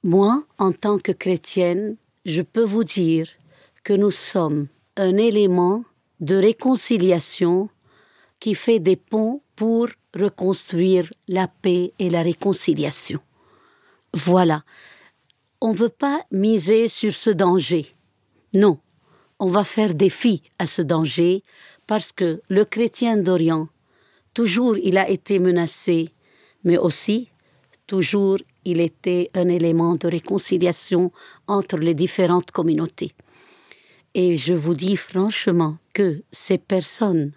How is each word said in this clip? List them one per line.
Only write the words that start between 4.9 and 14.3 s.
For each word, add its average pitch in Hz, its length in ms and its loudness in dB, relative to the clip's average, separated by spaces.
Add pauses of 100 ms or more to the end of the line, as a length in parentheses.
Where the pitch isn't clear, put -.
un 196 220 0
élément 208 680 2 (360)
de 170 160 0
réconciliation 190 1300 0 (680)
qui 214 160 -2
fait 226 240 0
des 180 180 2
ponts 220 460 -4 (140)
pour 226 320 0 (280)
reconstruire 180 960 0 (160)
la 185 200 -2
paix 180 500 -2
et 185 100 -2
la 170 140 0
réconciliation. 160 960 -2 (960)
Voilà. 170 500 2 (960)